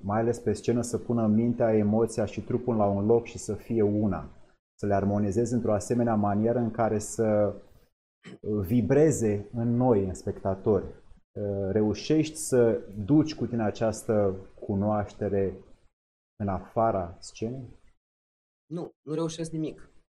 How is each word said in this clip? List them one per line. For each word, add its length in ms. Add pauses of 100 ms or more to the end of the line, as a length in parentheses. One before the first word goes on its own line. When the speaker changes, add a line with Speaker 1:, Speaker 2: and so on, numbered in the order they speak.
Speaker 1:
mai 200
ales 180
pe 140
scenă, 280
să 180
pună 280
mintea, 480
emoția 500
și 160
trupul 360
la 100
un 200
loc 180
și 140
să 160
fie 280
una. 480 (440)
Să 120
le 80
armonizezi 600
într-o 180
asemenea 420
manieră 440
în 120
care 280
să, 560 (840)
uh, 200
vibreze 920
în 240
noi, 280
în 100
spectatori. 720
Uh, 840
reușești 680
să 440 (240)
duci 300
cu 120
tine 160
această 760 (240)
cunoaștere 960 (840)
în 60
afara 720
scenei? 580 (880)
Speaker 2:
Nu, 360
nu 120
reușesc 360
nimic. 400 (180)